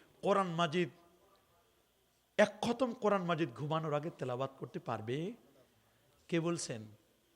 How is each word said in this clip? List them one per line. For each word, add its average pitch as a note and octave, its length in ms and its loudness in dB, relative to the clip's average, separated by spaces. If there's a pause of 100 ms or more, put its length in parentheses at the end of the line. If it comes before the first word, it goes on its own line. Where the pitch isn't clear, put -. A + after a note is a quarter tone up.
(220)
কোরআন G3 260 4
মাজিদ, E3+ 420 0 (1500)
এক G#3 240 6
খতম A#3 320 0
কোরআন G3+ 280 2
মাজিদ E3+ 340 0
ঘুমানোর D3+ 380 -2
আগে D3 160 -2
তেলাওয়াত C3 500 -4
করতে D3+ 200 -10
পারবে?" B2+ 540 -4 (920)
কে E3+ 120 0
বলছেন? D#3 480 -2 (480)